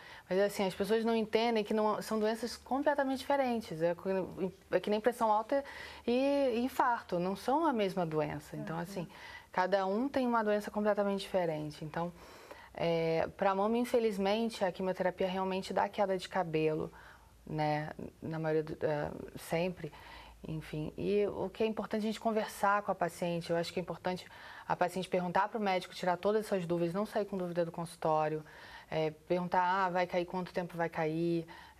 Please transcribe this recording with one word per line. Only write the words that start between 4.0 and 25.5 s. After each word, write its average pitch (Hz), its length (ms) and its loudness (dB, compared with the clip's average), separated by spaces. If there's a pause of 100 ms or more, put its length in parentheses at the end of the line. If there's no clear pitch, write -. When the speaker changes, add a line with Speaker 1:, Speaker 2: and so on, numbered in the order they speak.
Speaker 1:
é 180 40 6
que 202 100 -2
nem 208 100 2
pressão 226 320 2
alta 226 320 2 (420)
e 262 520 4
infarto, 240 600 0
não 180 160 0
são 285 320 2
a 294 60 4
mesma 190 320 2
doença. 156 500 -2
Então, 156 220 -6
Speaker 2:
Uhum. 170 60 -4
Speaker 1:
assim, 175 260 -8 (420)
cada 185 360 4
um 208 200 2
tem 277 200 0
uma 233 180 2
doença 208 260 2
completamente 202 500 2
diferente. 156 680 -2
Então, 170 260 -4 (640)
é, 165 520 2 (120)
pra 196 160 4
mama, 214 240 2
infelizmente, 226 880 2
a 180 40 2
quimioterapia 185 560 0
realmente 190 460 -2
dá 196 160 2
queda 190 300 2
de 185 100 -8
cabelo, 156 640 0 (540)
né, 151 420 0 (320)
na 160 180 -6
maioria 160 260 2
do, 156 200 -8
é, 151 260 0 (280)
sempre. 170 520 -2 (560)
Enfim, 156 500 -6
e 202 300 2
o 190 240 -2
que - 140 -2
é - 20 2
importante 214 360 -2
a 208 40 -2
gente 220 140 -4
conversar 208 600 0
com 208 100 -2
a - 20 2
paciente, 170 560 -2
eu 170 60 2
acho 170 160 -2
que - 80 -2
é - 20 -4
importante 175 420 -6 (440)
a 160 80 2
paciente 180 320 0
perguntar 180 400 2
pro 233 100 -6